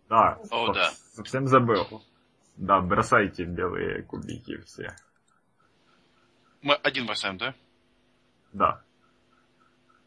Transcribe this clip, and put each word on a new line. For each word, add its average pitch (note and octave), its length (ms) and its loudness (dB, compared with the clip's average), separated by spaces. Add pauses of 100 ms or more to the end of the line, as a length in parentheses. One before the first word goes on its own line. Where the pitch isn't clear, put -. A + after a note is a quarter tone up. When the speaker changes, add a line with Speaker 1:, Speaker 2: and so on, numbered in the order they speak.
Speaker 1:
да. A2 300 4 (100)
Speaker 2:
О, A#2 180 -2
Speaker 1:
Соп-, G2+ 80 0
Speaker 2:
да. E2+ 160 2 (240)
Speaker 1:
совсем C3 320 -6
забыл. A#2 380 4 (720)
Да, F#2+ 240 2
бросайте G2+ 640 2
белые F2+ 580 -4
кубики - 600 -12
все. - 280 -16 (1700)
Speaker 2:
Мы C#3+ 140 2
один C3+ 300 -2
бросаем, G2+ 320 -4
да? B2 160 -4 (1000)
Speaker 1:
Да. F#2+ 300 0 (1300)